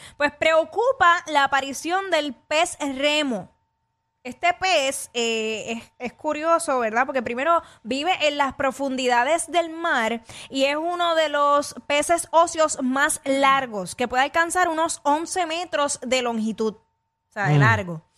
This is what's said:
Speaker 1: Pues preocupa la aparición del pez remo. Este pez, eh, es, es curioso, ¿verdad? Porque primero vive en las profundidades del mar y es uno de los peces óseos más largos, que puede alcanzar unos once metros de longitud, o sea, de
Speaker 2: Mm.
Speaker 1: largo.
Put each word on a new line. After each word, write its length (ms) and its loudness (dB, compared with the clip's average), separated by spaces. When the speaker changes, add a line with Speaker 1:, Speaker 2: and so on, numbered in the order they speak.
Speaker 1:
Pues 140 2
preocupa 960 2
la 160 2
aparición 720 -2
del 200 0
pez 460 -2
remo. 720 -2
Este 320 -2
pez, 600 0
eh, 560 -4
es, 300 -10
es 120 -8
curioso, 680 0
¿verdad? 260 0
Porque 160 -4
primero 400 0
vive 260 -2
en 120 0
las 160 -2
profundidades 1000 0
del 180 0
mar 500 -2
y 140 0
es 100 2
uno 400 -2
de 140 2
los 480 2
peces 460 0
óseos 500 2
más 420 0
largos, 720 0
que 140 -2
puede 160 2
alcanzar 420 0
unos 380 -2
once 420 0
metros 560 -2
de 200 -2
longitud, 520 -2
o 580 -20
sea, 140 -4
de 80 4
Speaker 2:
Mm. 60 6
Speaker 1:
largo. 420 2